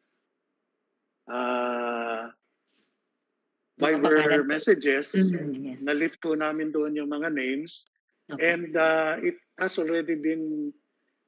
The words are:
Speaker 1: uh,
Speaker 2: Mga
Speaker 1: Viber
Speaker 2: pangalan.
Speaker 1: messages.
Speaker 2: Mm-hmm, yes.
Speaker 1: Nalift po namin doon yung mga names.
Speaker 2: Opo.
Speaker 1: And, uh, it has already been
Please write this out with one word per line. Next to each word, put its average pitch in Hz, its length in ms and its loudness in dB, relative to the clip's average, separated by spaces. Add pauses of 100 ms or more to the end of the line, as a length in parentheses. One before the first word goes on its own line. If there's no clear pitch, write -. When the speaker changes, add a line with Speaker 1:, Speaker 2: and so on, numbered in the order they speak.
(1300)
Speaker 1:
uh, 120 1000 -2 (1500)
Speaker 2:
Mga 147 240 4
Speaker 1:
Viber 156 240 6
Speaker 2:
pangalan. 147 240 4
Speaker 1:
messages. 143 640 2
Speaker 2:
Mm-hmm, 151 560 0
yes. 127 160 -12
Speaker 1:
Nalift 147 320 0
po 160 160 -2
namin 156 400 -2
doon 151 240 0
yung 147 80 -4
mga 147 240 -4
names. 139 560 -4 (400)
Speaker 2:
Opo. 143 160 -6
Speaker 1:
And, 170 320 0
uh, 160 480 2
it 170 160 -2 (160)
has 185 240 -4
already 165 400 0
been 156 560 -2 (540)